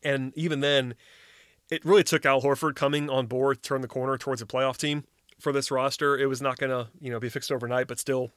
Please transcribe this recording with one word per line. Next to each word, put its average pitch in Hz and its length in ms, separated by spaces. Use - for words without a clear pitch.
And 135 320
even 156 240
then, 135 360
it 160 160
really 185 180
took 160 220
Al 135 160
Horford 139 340
coming 147 340
on 131 160
board 127 380
to - 60
turn 135 100
the 131 80
corner 131 300
towards 127 240
a 110 40
playoff 131 300
team 147 300
for 143 140
this 139 180
roster. 139 460
It 135 80
was 135 160
not 131 160
gonna, 127 320
you 139 100
know, 117 120
be 120 80
fixed 143 240
overnight, 123 340
but 120 120
still 127 380